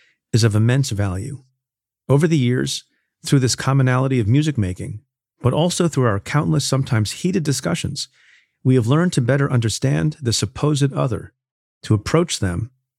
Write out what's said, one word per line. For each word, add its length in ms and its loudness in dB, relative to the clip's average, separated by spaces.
is 100 4
of 120 4
immense 340 2
value. 540 -6
Over 180 4
the 100 2
years, 460 -2
through 140 4
this 160 0
commonality 640 2
of 80 0
music 300 2
making, 440 -4
but 120 2
also 340 0
through 180 0
our 140 0
countless, 460 0
sometimes 460 0
heated 320 -4
discussions, 640 -4
we 120 4
have 120 2
learned 260 2
to 80 2
better 300 0
understand 680 0
the 120 -2
supposed 580 -2
other, 420 -4
to 100 0
approach 460 0
them, 320 -4